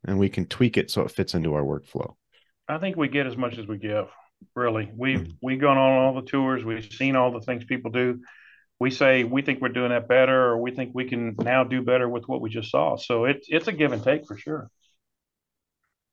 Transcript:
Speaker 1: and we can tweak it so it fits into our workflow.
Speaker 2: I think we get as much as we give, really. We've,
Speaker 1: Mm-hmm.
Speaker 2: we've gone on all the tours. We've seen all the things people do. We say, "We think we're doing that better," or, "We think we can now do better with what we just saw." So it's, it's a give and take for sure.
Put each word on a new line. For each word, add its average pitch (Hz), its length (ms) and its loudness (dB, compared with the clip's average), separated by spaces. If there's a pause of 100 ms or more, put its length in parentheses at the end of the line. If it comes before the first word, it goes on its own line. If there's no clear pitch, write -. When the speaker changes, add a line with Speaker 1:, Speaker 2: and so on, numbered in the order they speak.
Speaker 1:
and 95 120 0
we 98 100 4
can 92 180 -4
tweak 120 300 0
it - 140 -2
so 95 120 -2
it - 80 -4
fits - 240 -4
into 80 200 0
our 73 80 0
workflow. - 520 -6 (540)
Speaker 2:
I 156 100 -4
think 185 180 -6
we 147 120 0
get 135 180 0
as 120 100 -8
much 120 220 -6
as 107 80 -10
we 104 120 -8
give, 104 300 -4 (460)
really. 110 400 -2
We've, 127 260 0
Speaker 1:
Mm-hmm. 85 100 -8 (120)
Speaker 2:
we've 131 180 -2
gone 139 180 6
on 135 140 6
all 131 220 4
the 131 140 -8
tours. 131 360 0
We've 110 200 -6
seen 135 320 -2
all 127 160 4
the 117 80 -8
things 120 240 -6
people 123 260 -6
do. 123 300 0 (580)
We 151 120 2
say, 131 340 6
"We 127 180 0
think 131 200 -2
we're 127 80 0
doing 123 200 0
that 120 180 0
better," 131 300 6
or, 120 200 4
"We 123 120 -2
think 127 240 -6
we 127 140 -4
can 117 300 -4
now 123 260 2
do 127 180 -2
better 123 260 2
with 120 200 -6
what 131 140 -4
we 113 80 -6
just 110 200 -8
saw." - 260 2
So 117 280 -2
it's, 139 240 -2
it's 160 200 0
a 214 40 -4
give 147 200 2
and 107 100 -6
take 147 240 0
for 101 100 -14
sure. 151 340 -10 (1400)